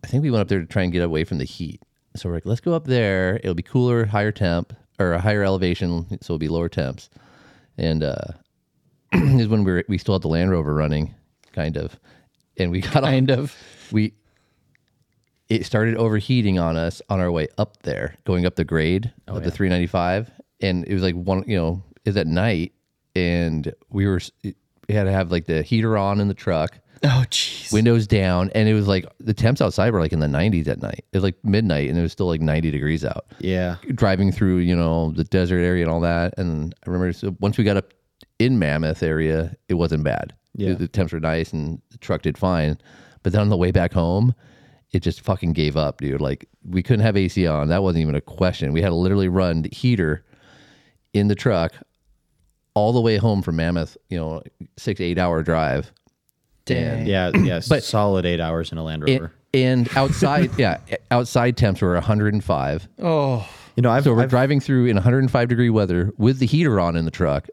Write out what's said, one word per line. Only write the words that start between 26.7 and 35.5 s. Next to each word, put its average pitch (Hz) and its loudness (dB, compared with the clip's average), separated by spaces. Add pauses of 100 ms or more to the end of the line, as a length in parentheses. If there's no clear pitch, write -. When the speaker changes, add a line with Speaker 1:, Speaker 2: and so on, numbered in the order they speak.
Speaker 2:
Oh, 131 4
jeez. - -6
Speaker 1:
windows 113 4
down, 92 2
and 110 2
it 110 4
was, 104 2
like, 95 2 (140)
the 110 -2
temps 117 2
outside 104 2
were, 98 2
like, 80 0
in 82 0
the 76 0
nineties 80 0
at 55 -4
night. - -10
It - 0
was, 92 0
like, 95 0
midnight, 95 2
and 80 0
it - 2
was 82 0
still, 95 -4
like, 80 -2
ninety 78 0
degrees 73 -2
out. - -6 (140)
Speaker 3:
Yeah. 90 -2 (180)
Speaker 1:
Driving 98 2
through, 92 2
you 87 2
know, 82 0
the 80 -4
desert 90 -2